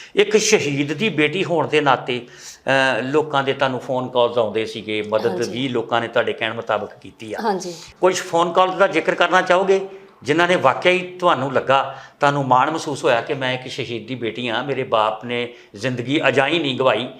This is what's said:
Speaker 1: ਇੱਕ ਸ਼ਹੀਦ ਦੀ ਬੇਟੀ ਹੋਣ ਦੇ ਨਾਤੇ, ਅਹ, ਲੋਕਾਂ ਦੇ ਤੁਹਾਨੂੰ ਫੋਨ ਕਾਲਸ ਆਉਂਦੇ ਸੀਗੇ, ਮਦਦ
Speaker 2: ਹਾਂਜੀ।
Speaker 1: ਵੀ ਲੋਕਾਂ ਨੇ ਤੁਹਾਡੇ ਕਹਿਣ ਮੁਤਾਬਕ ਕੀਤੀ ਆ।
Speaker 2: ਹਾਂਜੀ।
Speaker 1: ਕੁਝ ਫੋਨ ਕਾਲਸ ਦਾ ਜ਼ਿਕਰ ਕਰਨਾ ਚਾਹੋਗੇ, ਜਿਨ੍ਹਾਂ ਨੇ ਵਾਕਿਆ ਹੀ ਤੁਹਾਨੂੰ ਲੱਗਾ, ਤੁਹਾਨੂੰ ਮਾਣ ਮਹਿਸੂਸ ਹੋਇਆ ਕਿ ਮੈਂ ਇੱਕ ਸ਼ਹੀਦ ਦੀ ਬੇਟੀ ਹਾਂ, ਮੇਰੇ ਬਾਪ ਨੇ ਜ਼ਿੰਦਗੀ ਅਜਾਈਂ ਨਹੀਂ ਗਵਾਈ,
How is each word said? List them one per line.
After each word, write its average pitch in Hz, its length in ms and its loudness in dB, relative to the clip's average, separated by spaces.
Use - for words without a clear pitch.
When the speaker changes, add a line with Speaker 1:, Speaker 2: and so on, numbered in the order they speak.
Speaker 1:
ਇੱਕ 208 220 4
ਸ਼ਹੀਦ 147 560 2
ਦੀ 180 160 -2
ਬੇਟੀ 151 360 0
ਹੋਣ 151 240 0
ਦੇ 151 120 2
ਨਾਤੇ, 123 460 0
ਅਹ, 131 760 0
ਲੋਕਾਂ 139 400 0
ਦੇ 131 100 0
ਤੁਹਾਨੂੰ 127 280 -2
ਫੋਨ 127 280 -4
ਕਾਲਸ 120 300 2
ਆਉਂਦੇ 110 280 0
ਸੀਗੇ, 107 420 -6
ਮਦਦ 110 220 0
Speaker 2:
ਹਾਂਜੀ। 117 200 -4
Speaker 1:
ਵੀ 123 180 -4
ਲੋਕਾਂ 117 320 -2
ਨੇ 117 80 -6
ਤੁਹਾਡੇ 107 240 0
ਕਹਿਣ 110 220 -4
ਮੁਤਾਬਕ 107 400 -4
ਕੀਤੀ 104 380 -16
ਆ। - 120 -10
Speaker 2:
ਹਾਂਜੀ। 185 300 -4
Speaker 1:
ਕੁਝ 180 160 4
ਫੋਨ 170 360 0
ਕਾਲਸ 185 220 2
ਦਾ 190 120 4
ਜ਼ਿਕਰ 165 280 0
ਕਰਨਾ 175 280 2
ਚਾਹੋਗੇ, 190 460 2
ਜਿਨ੍ਹਾਂ 156 260 2
ਨੇ 180 80 4
ਵਾਕਿਆ 131 360 4
ਹੀ 180 280 -2
ਤੁਹਾਨੂੰ 139 320 2
ਲੱਗਾ, 127 440 0
ਤੁਹਾਨੂੰ 143 260 2
ਮਾਣ 127 240 4
ਮਹਿਸੂਸ 156 340 -6
ਹੋਇਆ 131 160 4
ਕਿ 147 140 -4
ਮੈਂ 131 180 -4
ਇੱਕ 131 160 -8
ਸ਼ਹੀਦ 113 380 -8
ਦੀ 131 80 -8
ਬੇਟੀ 120 340 -6
ਹਾਂ, 117 160 -2
ਮੇਰੇ 131 180 -4
ਬਾਪ 110 420 0
ਨੇ 120 300 -6
ਜ਼ਿੰਦਗੀ 123 520 -2
ਅਜਾਈਂ 139 320 2
ਨਹੀਂ 135 180 -2
ਗਵਾਈ, 123 300 2